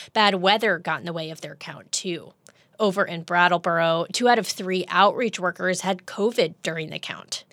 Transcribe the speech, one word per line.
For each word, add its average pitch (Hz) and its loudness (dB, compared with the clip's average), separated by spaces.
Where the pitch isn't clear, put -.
Bad 202 4
weather 190 2
got 160 -6
in 175 -12
the 170 -8
way 160 -8
of 156 -16
their 151 -14
count, 113 -16
too. 170 -6
Over 196 2
in 170 -8
Brattleboro, 170 2
two 240 2
out 240 8
of 190 -2
three 185 -4
outreach 196 2
workers 180 -2
had 185 -2
covid 202 0
during 160 -6
the 151 -10
count. - -10